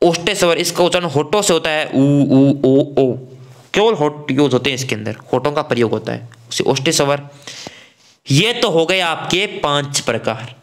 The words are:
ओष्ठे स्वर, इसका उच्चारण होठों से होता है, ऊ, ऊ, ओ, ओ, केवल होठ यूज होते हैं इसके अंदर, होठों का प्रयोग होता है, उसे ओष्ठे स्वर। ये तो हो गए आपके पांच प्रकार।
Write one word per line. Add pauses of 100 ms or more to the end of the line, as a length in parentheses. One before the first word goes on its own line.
ओष्ठे
स्वर,
इसका
उच्चारण
होठों
से
होता
है,
ऊ,
ऊ,
ओ,
ओ, (600)
केवल
होठ
यूज
होते
हैं
इसके
अंदर, (180)
होठों
का
प्रयोग
होता
है, (200)
उसे
ओष्ठे
स्वर। (1080)
ये
तो
हो
गए
आपके
पांच
प्रकार।